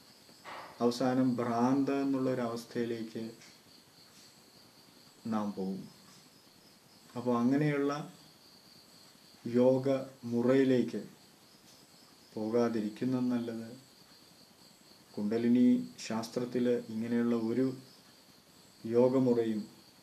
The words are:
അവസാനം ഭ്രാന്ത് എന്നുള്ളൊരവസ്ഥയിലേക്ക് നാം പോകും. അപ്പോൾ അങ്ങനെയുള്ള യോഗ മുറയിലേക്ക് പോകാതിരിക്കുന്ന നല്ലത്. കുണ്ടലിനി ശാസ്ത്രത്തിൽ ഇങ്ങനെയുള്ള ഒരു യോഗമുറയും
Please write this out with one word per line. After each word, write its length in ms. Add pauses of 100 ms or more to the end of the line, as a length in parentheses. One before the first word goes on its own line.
(840)
അവസാനം 440 (120)
ഭ്രാന്ത് 640
എന്നുള്ളൊരവസ്ഥയിലേക്ക് 1200 (2000)
നാം 140 (100)
പോകും. 260 (1300)
അപ്പോൾ 240
അങ്ങനെയുള്ള 500 (1500)
യോഗ 420 (440)
മുറയിലേക്ക് 720 (1300)
പോകാതിരിക്കുന്ന 840 (160)
നല്ലത്. 360 (1500)
കുണ്ടലിനി 500 (420)
ശാസ്ത്രത്തിൽ 580 (280)
ഇങ്ങനെയുള്ള 420 (140)
ഒരു 160 (1300)
യോഗമുറയും 680 (420)